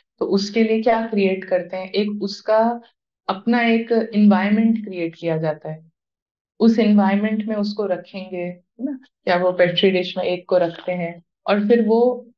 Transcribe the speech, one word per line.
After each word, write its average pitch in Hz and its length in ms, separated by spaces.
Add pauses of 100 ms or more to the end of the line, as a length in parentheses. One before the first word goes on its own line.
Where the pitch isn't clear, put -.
(200)
तो - 60
उसके 208 380
लिए 220 180
क्या 226 260
create 190 380
करते 185 320
हैं? 185 140
एक 208 320
उसका 226 580 (480)
अपना 226 320
एक 233 300
environment 214 960
create 175 300
किया 165 220
जाता 156 340
है, 160 200 (680)
उस 226 200
environment 208 640
में 214 120
उसको 208 300
रखेंगे, 180 600
है 180 160 (180)
ना? 269 200 (280)
या 180 100
वो 180 140
petri 180 400
dish 180 260
में 185 60
एक 180 260
को 180 80
रखते 170 340
हैं 175 320 (240)
और 208 200
फिर 233 180
वो 233 420 (100)